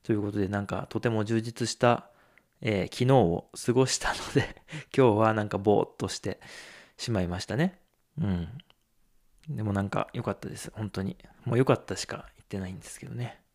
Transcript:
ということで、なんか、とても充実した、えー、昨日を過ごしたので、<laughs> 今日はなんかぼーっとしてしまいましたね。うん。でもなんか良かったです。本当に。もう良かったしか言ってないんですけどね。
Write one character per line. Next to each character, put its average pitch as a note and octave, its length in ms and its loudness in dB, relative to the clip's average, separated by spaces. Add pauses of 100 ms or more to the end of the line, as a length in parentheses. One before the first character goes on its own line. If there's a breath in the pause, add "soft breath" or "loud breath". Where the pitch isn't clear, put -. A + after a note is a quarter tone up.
と - 80 -2
い A2 40 4
う G#2 60 0
こ G#2 120 -2
と G#2 60 -2
で、 F#2+ 100 2
な G2+ 100 0
ん G2+ 80 -4
か、 - 220 -6
と A2+ 100 -4
て A#2+ 100 0
も A2 140 0
充 A2+ 160 0
実 A2+ 280 -4
し - 80 -6
た、 - 340 2 (520 soft breath)
え G2+ 220 0
ー、 - 20 0
昨 - 200 -2
日 C3+ 100 6
を F2 340 4 (160)
過 B2 80 2
ご C3 120 6
し - 120 -2
た - 160 -2
の - 200 -8
で、 - 280 -2 (120)
<laughs> - 220 -14
今 B2+ 180 8
日 G#2 40 4
は A2 160 4
な G#2+ 100 0
ん G#2 60 -4
か - 80 -2
ぼ G2+ 240 6
ー - 40 2
っ - 120 -20
と G#2 100 -4
し - 120 -8
て - 200 -8 (580 loud breath)
し - 140 -6
ま G#2 100 2
い F2+ 60 0
ま F2 120 -4
し - 60 -8
た G#2+ 120 -2
ね。 F3 220 0 (400)
う - 60 0
ん。 F#2 320 -2 (920)
で B2+ 120 -6
も G#2 120 -2
な G2 80 2
ん G2 80 -2
か - 240 -2
良 B2 100 -4
か - 80 -2
っ - 80 -6
た - 80 -10
で - 80 -10
す。 - 180 -12
本 G#2+ 160 -6
当 - 140 -4
に。 - 140 -6 (260)
も A#2 120 -2
う - 20 4
良 C3 80 4
か C#3 80 4
っ A2+ 100 0
た F#2+ 140 -8
し - 80 -8
か - 300 -10
言 - 80 -20
っ - 40 -20
て G2 120 -6
な F#2 80 -6
い F#2 40 -10
ん F#2 80 -12
で - 60 -20
す - 140 -18
け - 80 -14
ど A#2+ 60 -12
ね。 A#2+ 280 -10 (140)